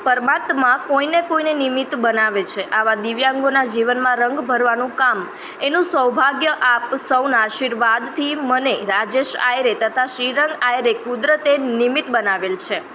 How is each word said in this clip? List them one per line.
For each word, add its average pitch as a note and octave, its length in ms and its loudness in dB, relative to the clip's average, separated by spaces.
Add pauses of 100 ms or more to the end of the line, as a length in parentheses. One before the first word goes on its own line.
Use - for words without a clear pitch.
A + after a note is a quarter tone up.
પરમાત્મા C4 720 2 (100)
કોઈને D4 340 2
કોઈને D#4 320 0
નિમિત્ત C4+ 420 -2
બનાવે A3 480 2
છે. G3 180 -6
આવા A3 340 0
દિવ્યાંગોના B3+ 680 0
જીવનમાં A#3+ 520 0
રંગ B3 220 0
ભરવાનું A#3+ 560 0
કામ, A3+ 320 0 (340)
એનું D4+ 220 2
સૌભાગ્ય C4+ 640 2
આપ B3 480 0
સૌના C4 420 0
આશીર્વાદથી A#3+ 1000 -2
મને, C4 380 0
રાજેશ G#3 680 0
આયરે B3 340 2
તથા A3 320 0
શ્રીરંગ C4 440 0 (120)
આયરે B3 320 2
કુદરતે C#4+ 640 0
નિમિત્ત B3+ 520 0
બનાવેલ G3 460 0
છે. F3+ 260 -6 (140)